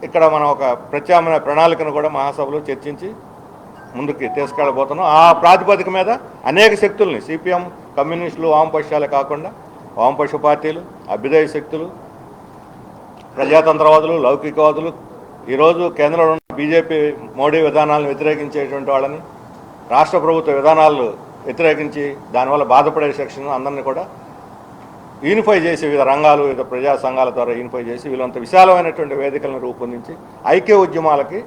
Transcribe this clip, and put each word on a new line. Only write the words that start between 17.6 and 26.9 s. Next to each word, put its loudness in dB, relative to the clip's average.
విధానాలను 0
వ్యతిరేకించేటువంటి -4
వాళ్ళని, -2
రాష్ట్ర 2
ప్రభుత్వ 0
విధానాలను 4
వ్యతిరేకించి -2
దానివల్ల 0
బాధపడే 2
సెక్షన్ -10
అందరినీ -8
కూడా -6
యూనిఫై 2
చేసి, -2
వివిధ 2
రంగాలు, 4
వివిధ -2
ప్రజా -2